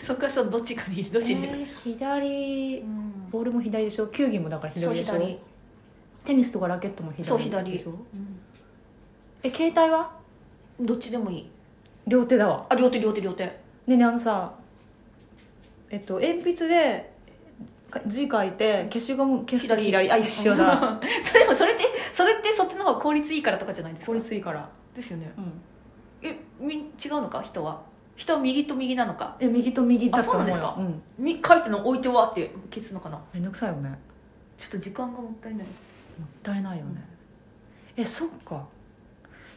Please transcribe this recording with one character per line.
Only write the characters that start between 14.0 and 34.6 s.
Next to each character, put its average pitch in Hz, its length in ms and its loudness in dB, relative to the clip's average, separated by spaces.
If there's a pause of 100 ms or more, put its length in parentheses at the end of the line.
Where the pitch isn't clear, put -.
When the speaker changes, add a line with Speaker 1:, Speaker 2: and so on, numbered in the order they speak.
Speaker 2:
え、 - 20 6
あ 233 60 4
の 240 80 0
さ、 214 340 -2 (1400)
え 208 80 -6
っ 196 80 -12
と、 185 160 -2
鉛 339 200 0
筆 349 280 -2
で、 302 420 2 (800)
か-、 - 160 -8
字 269 220 -2
書 220 120 2
い 190 100 0
て、 202 340 2
消 233 160 -4
し 269 120 -4
ゴ 269 120 2
ム 262 140 2
消 247 200 -2
す - 80 -6
と 220 80 4
き 214 80 2
左。 190 240 4
Speaker 1:
左。 - 60 4
Speaker 2:
あ、 226 40 6
一 214 320 2
緒 202 60 6
だ。 220 480 4
Speaker 1:
<laughs> - 180 -2
そ - 160 6
れ 440 80 10
も、 - 80 8
そ 294 120 4
れ 440 80 6
っ - 40 -4
て、 - 60 -2 (320)
そ 359 80 4
れ 427 100 8
っ 427 80 -4
て 427 140 2
そ 392 80 4
っ 370 60 -2
ち - 60 -10
の 392 100 -2
方 311 80 4
が - 80 -4
効 302 100 0
率 302 220 0
い 302 60 -2
い 285 40 -2
か 226 80 2
ら 190 60 2
と - 80 -6
か 196 80 -6
じ 180 80 -10
ゃ - 20 -8
な 165 60 -10
い 165 40 -12
で 160 60 -14
す - 60 -18
か？ 226 80 -2
Speaker 2:
効 - 0 -
率 226 220 -4
い - 20 -2
い 190 40 -6
か 170 120 -6
ら。 147 160 -10 (260)
Speaker 1:
で 247 60 -12
す 240 100 -12
よ 170 60 -8
ね。 160 200 -12
Speaker 2:
う 196 40 -10
ん。 175 200 -12 (600)
Speaker 1:
え、 - 160 -8 (240)
み-、 294 140 -4 (280)
違 285 60 -8
う 294 120 -2
の 190 60 -6
か？ - 140 -8
人 190 240 -10
は。 - 160 -8 (340)
人 - 180 -2
は 294 60 2
右 269 260 0
と 294 80 -6
右 254 220 -2
な 247 100 2
の 180 100 -4
か？ - 260 -8
Speaker 2:
え、 254 60 4
右 240 260 2
と 269 80 2
右 240 280 4
だ 247 140 2
と 480 80 0
思 180 140 2
う - 20 0
よ。 180 80 0
Speaker 1:
あ、 - 40 -2
そ - 180 -4
う 190 60 -4
な - 0 -
ん - 20 -2
で 170 80 -2
す 156 60 -12
か？ - 200 -20
Speaker 2:
う - 20 -6
ん。 269 40 0
Speaker 1:
み-、 330 200 -2
書 339 120 10
い 339 40 2
て 233 80 -4
の 202 160 -2
置 254 120 2
い 208 40 -4
て 254 60 0
わ 240 200 4
っ - 60 -4
て - 180 -4 (220)
消 214 80 -10
す - 120 -14
の 185 80 -10
か 160 80 -12
な？ 151 120 -12 (120)
Speaker 2:
め 180 80 -6
ん - 20 -4
ど 196 80 -6
く - 60 -12
さ 233 100 -4
い - 20 -2
よ 165 60 -4
ね。 139 240 -8 (580)
Speaker 1:
ち - 80 -18